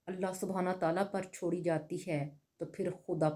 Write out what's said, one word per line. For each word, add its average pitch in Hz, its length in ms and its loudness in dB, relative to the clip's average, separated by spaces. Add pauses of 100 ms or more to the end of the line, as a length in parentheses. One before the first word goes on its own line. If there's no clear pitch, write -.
अल्लाह 185 240 0
सुब्हाना 185 400 0
ताला 180 320 2
पर 185 300 -4
छोड़ी 175 280 0
जाती 160 460 0
है, 147 120 0 (400)
तो 165 60 -4
फिर 175 240 -2 (160)
खुदा 156 300 2